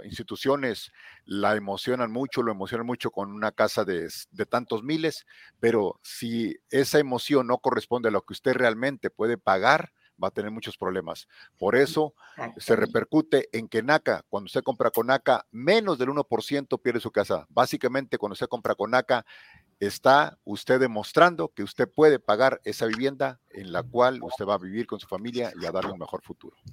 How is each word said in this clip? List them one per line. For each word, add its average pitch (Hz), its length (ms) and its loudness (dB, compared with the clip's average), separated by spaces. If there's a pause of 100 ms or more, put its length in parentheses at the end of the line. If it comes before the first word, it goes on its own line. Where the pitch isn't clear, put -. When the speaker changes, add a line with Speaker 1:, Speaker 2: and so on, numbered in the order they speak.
Speaker 1:
instituciones, 117 840 -4 (340)
la 101 300 0
emocionan 110 560 -4
mucho, 131 320 -4
lo 113 80 0
emocionan 104 340 -6
mucho 123 260 -6
con 101 200 -8
una 107 200 -4
casa 107 320 2
de, 85 260 -2 (220)
de - 140 -4
tantos 117 380 -4
miles, 156 420 -4 (340)
pero 104 420 0
si 117 540 -6 (140)
esa 139 300 2
emoción 131 480 2
no 123 100 2
corresponde 120 520 0
a - 20 0
lo 98 100 0
que - 120 -14
usted 127 200 0
realmente 123 560 0
puede 113 280 -2
pagar, 107 540 2 (320)
va 95 40 -2
a 95 40 -4
tener 104 200 -6
muchos 113 260 -12
problemas. 92 500 -6 (300)
Por 101 180 2
eso 151 380 2 (220)
se - 80 -12
Speaker 2:
Exactamente. 113 320 0
Speaker 1:
repercute 123 760 2
en 113 160 -6
que 110 140 0
naca, 131 480 0
cuando 101 160 -6
usted 135 160 -2
compra 123 300 0
con 117 160 -2
naca, 131 440 2
menos 170 460 0
del 127 140 0
uno 143 120 -2
por 110 200 -2
ciento 139 340 -4
pierde 120 220 -2
su 110 120 -8
casa. 98 380 -2
Básicamente, 127 680 -2
cuando 104 160 -4
usted 120 140 -6
compra 110 280 -2
con 107 160 -4
naca, 123 340 2 (540)
está 139 640 4
usted 117 340 0
demostrando 151 720 2
que - 140 -8
usted - 260 -2
puede 151 300 6
pagar 117 440 2
esa 110 220 -4
vivienda 131 640 -4
en 98 240 -12
la 87 80 -2
cual 123 400 2
usted 120 240 -8
va 101 80 2
a 98 60 0
vivir 98 260 -6
con 107 140 -8
su - 80 -18
familia 117 520 -6
y 87 60 -8
a 82 60 -4
darle 92 200 -4
un 92 80 -12
mejor - 220 -10
futuro. - 340 -20 (180)